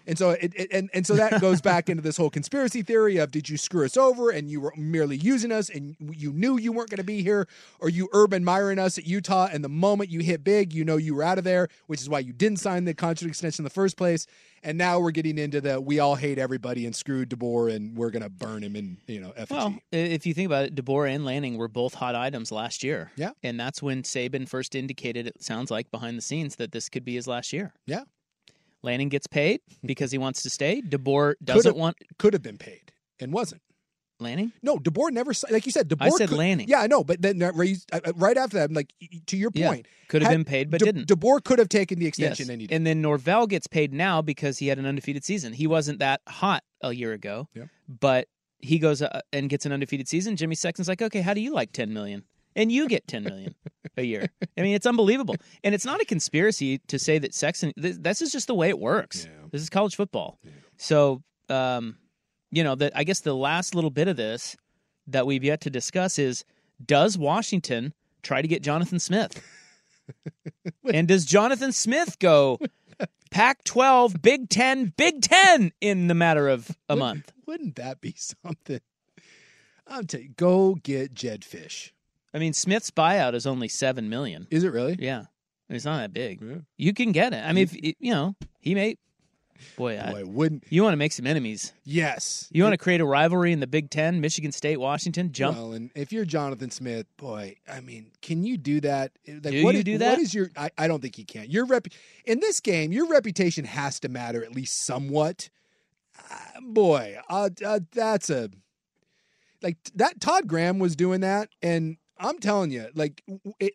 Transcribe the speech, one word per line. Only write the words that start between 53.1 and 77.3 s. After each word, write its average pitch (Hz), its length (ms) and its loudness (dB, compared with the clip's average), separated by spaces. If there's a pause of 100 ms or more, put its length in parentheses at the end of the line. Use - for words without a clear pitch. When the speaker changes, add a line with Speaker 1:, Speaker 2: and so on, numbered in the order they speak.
Speaker 2:
million 95 320 -10 (400)
a 131 80 -4
year. 113 240 -2 (280)
I 170 60 -2
mean, 202 140 2
it's 202 100 0
unbelievable. 233 480 4 (300)
And 202 100 2
it's 196 120 -2
not 311 140 -4
a 440 40 0
conspiracy 151 800 0
to 143 100 -6
say 156 220 2
that 143 160 -4
Sexton, 151 460 -2
th-, 180 180 -4
this 170 240 -2
is 302 80 -2
just 277 160 -6
the 254 80 -2
way 175 140 4
it 196 100 0
works. 156 460 -2
Speaker 1:
Yeah. 76 260 -20
Speaker 2:
This 143 120 -6
is 160 80 -8
college 202 260 0
football. - 480 -6
Speaker 1:
Yeah. - 80 -20 (240)
Speaker 2:
So, 143 480 4 (240)
um, 127 480 -2 (560)
you 165 100 2
know, 135 140 0
that 143 180 2
I 143 80 0
guess 180 180 0
the 147 140 -2
last 151 400 -2
little 165 160 2
bit 143 160 0
of 185 100 0
this 113 400 -6 (520)
that 131 180 2
we've 135 160 0
yet 147 200 2
to 151 80 -6
discuss 180 500 -4
is, 127 240 -2 (400)
does 175 340 4
Washington 151 760 -2 (300)
try 135 200 -2
to 160 40 0
get 160 160 0
Jonathan 165 380 0
Smith? - 460 -2
Speaker 1:
<laughs> - 60 -20 (1400)
Speaker 2:
And 165 160 4
does 185 160 6
Jonathan 220 480 4
Smith 285 460 0
go 143 400 6 (360)
Speaker 1:
<laughs> - 360 -12
Speaker 2:
Pac-twelve, 240 920 4
Big 254 280 6
Ten, 254 480 2
Big 302 260 4
Ten 339 580 8
in 190 280 2
the 170 60 4
matter 160 340 4
of 123 220 0 (180)
a 147 60 2
Speaker 1:
Wouldn't, 143 60 2
Speaker 2:
month? 131 320 -4 (140)